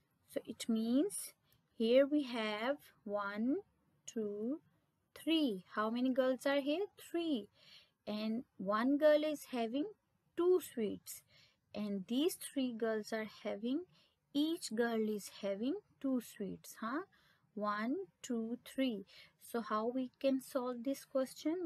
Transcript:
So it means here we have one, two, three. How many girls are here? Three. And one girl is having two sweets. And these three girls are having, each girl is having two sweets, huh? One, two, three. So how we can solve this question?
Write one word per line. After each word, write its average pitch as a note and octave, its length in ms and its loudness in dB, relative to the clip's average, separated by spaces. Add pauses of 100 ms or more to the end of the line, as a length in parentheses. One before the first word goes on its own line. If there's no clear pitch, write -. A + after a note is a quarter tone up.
(280)
So - 160 -6
it - 240 -8
means A#3 640 2 (460)
here A#3+ 280 8
we D4 180 2
have A#3 520 0 (280)
one, G#3 520 0 (500)
two, A3 540 -4 (540)
three. C#4 500 0 (100)
How A3 160 0
many B3 220 0
girls B3+ 340 2
are C#4 140 4
here? D4 260 0 (120)
Three. E4 500 -2 (580)
And A3 380 -4 (140)
one A3 400 2
girl D4+ 260 8
is D4+ 280 -2
having B3 340 0 (500)
two F4+ 240 6
sweets. - 640 -6 (520)
And G3+ 340 -4
these C#4+ 260 2
three B3+ 380 -4
girls A3 400 -2
are A3 160 -2 (160)
having, A3 380 -2 (520)
each D#4 400 0
girl A3+ 340 2
is G#3 220 -4 (100)
having G#3 340 -2 (260)
two C4 200 0
sweets, F#3 600 -10
huh? B3+ 220 -4 (520)
One, G#3 400 -2 (280)
two, A#3 420 -4
three. A#3 420 -2 (340)
So - 200 -6
how A3 280 0
we B3+ 220 -2 (100)
can C4+ 200 4
solve B3 440 -4
this C#4 200 -2
question? C#4 600 -2